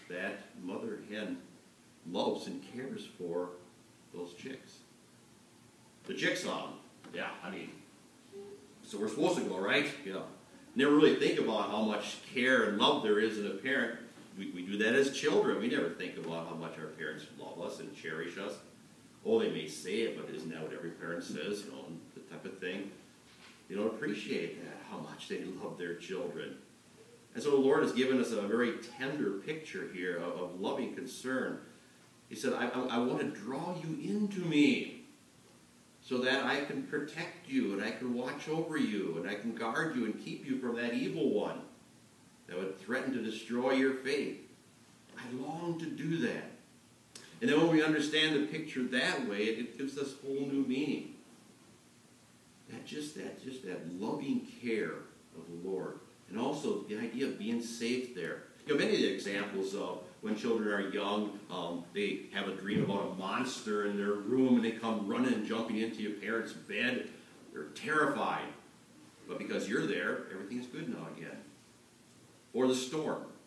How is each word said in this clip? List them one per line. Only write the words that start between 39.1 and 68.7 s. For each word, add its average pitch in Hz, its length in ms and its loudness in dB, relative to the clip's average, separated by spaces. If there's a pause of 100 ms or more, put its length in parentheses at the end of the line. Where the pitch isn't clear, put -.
and 101 120 -4
I 104 60 -2
can 113 180 -4
guard 127 440 0
you 113 80 2
and 101 180 -2
keep - 220 -8
you 131 140 0
from 117 180 -2
that 120 160 0
evil 165 360 2
one - 300 2 (880)
that 90 100 -6
would 95 220 -4
threaten 127 340 -2
to 117 80 0
destroy 117 520 0
your 131 220 6
faith. - 420 0 (800)
I - 60 -12 (120)
long 165 440 -4
to 165 60 -4
do 160 340 0
that." - 320 0 (920)
And 123 80 4
then 147 120 8
when 165 100 8
we 156 100 8
understand 151 540 4
the - 120 2
picture 135 360 -4
that 131 460 0
way, 101 140 0
it, 113 160 0
it - 180 -6
gives 135 200 -6
us 139 240 -4
whole 139 240 -2
new 135 220 2
meaning. 135 460 -2 (1600)
That - 160 -14
just, 151 300 -8
that, - 260 -10
just - 240 -10
that 85 220 -6 (100)
loving 127 480 0 (160)
care 113 300 0 (460)
of 82 100 -14
the 87 220 -6
Lord. 90 300 -4 (300)
And 95 80 -6
also 123 520 0
the 107 100 -4
idea 120 280 -2
of - 120 -4
being 117 220 0
safe 123 520 -2
there. - 300 -6 (240)
You 147 60 4
know, - 60 6
many 208 160 4
of - 40 6
the 110 80 6
examples 98 680 -2
of 92 260 -4 (200)
when 107 160 0
children 113 320 2
are 98 220 0
young, 101 500 0 (100)
um, 87 440 -4
they 101 300 0 (100)
have 98 160 -2
a - 60 -2
dream 101 280 2
about 95 300 0
a - 20 -8
monster 104 680 0
in 101 100 0
their 101 200 2
room 123 400 6
and 113 100 6
they 110 60 2
come 107 360 0
running 120 260 4
and 104 140 0
jumping 110 300 0
into 113 240 0
your 101 180 -2
parents' 110 320 -2
bed. 113 560 -2 (460)
They're - 160 -8
terrified. 147 800 2 (840)